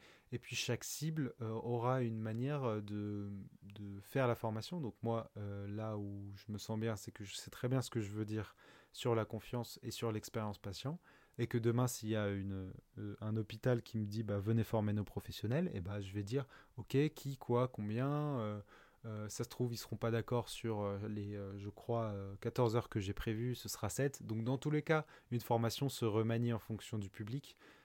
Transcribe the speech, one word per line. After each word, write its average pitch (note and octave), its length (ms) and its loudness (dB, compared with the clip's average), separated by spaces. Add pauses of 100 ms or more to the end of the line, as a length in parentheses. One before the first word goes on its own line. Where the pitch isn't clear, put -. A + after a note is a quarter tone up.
(300)
et A#2+ 80 -2
puis - 160 -10
chaque A#2 300 0
cible, D#3 560 -2
euh, A2 100 -2
aura A#2+ 520 2
une A2+ 180 0
manière A#2 640 0
de, G#2 480 -2 (320)
de G2+ 380 -10
faire C3 280 2
la A#2 60 6
formation. A2+ 460 -2
Donc A#2+ 220 -4
moi, A2+ 340 0
euh, G2+ 320 -4
là G#2+ 280 -2
où G2+ 400 -6
je G#2 160 -8
me G#2 60 -2
sens A2 200 -2
bien, A2+ 160 2
c'est - 160 -8
que - 140 -10
je G2 100 -10
sais - 160 -8
très - 180 -2
bien C3 120 6
ce - 100 0
que A#2+ 100 2
je G2+ 100 0
veux G#2+ 140 0
dire G#2+ 300 -2 (380)
sur A#2+ 220 4
la A2+ 100 6
confiance - 580 -4
et A#2 80 -6
sur A2+ 220 0
l'expérience G#2+ 460 -2
patient, C3 420 -4 (380)
et A#2+ 80 2
que - 100 2
demain, A#2 300 6
s'il A2 240 -2
y A2 60 4
a G#2 120 4
une, G2 420 0 (280)
euh, G#2 220 -6
un G#2+ 180 0
hôpital A2+ 440 2
qui - 160 -4
me G#2+ 60 2
dit, « G#2 200 -2
Bah, G#2 140 2
venez A2 260 4
former G#2 280 2
nos G#2 120 2
professionnels », A#2 720 -2
eh G2+ 60 -2
bah, G2 220 -4
je F#2+ 100 -8
vais G#2 100 0
dire, « B2+ 240 -2 (300)
Ok, - 200 -2 (180)
qui, C#3 240 -6
quoi, A#2+ 300 4
combien, A#2 420 -2
euh, C3 500 0 (460)
euh, G#2+ 240 -6
ça - 120 -2
se A#2 60 -4
trouve, B2 240 0
ils A#2 60 -4
seront - 180 -6
pas A2+ 140 2
d'accord A#2 400 2
sur, A2 320 -2
euh, G2+ 160 0 (100)
les, G#2 260 -2
euh, G2 220 -6
je G2+ 140 -6
crois, A2+ 380 0
euh, G2 280 -4
quatorze A#2 400 4
heures A#2 140 0
que A2+ 100 0
j'ai G2 140 0
prévues, A#2+ 400 0
ce - 160 -8
sera - 180 -2
sept. » C3+ 380 0
Donc, A2 180 0
dans C3 140 2
tous D3 120 -2
les D3+ 120 2
cas, D#3 240 4 (240)
une A#2+ 100 2
formation A#2 480 4
se - 160 -2
remanie A2+ 480 4
en A2+ 60 2
fonction G#2+ 400 -6
du G2+ 100 -4
public. A2+ 480 -6 (280)